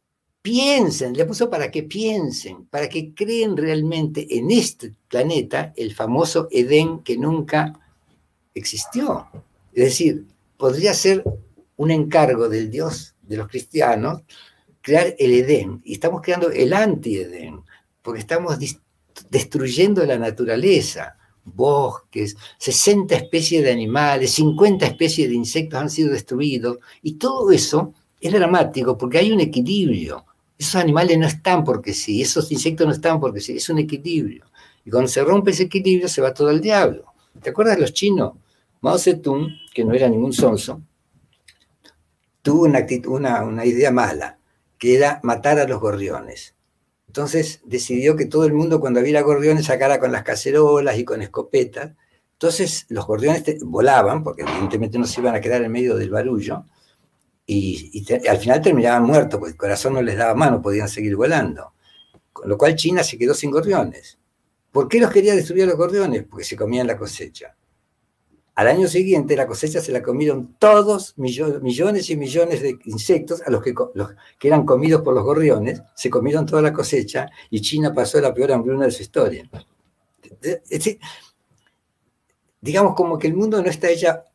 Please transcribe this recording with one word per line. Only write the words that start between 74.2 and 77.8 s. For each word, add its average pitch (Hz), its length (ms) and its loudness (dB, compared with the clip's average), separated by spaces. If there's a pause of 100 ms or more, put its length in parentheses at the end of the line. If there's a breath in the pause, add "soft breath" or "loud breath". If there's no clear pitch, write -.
que 139 100 -2
eran 151 160 4
comidos 156 380 2
por 127 140 0
los 127 80 0
gorriones, 139 580 0 (140)
se - 160 -6
comieron 139 340 0
toda 156 160 0
la 151 100 2
cosecha 127 580 -4 (200 loud breath)
y 107 120 -4
China 151 320 -2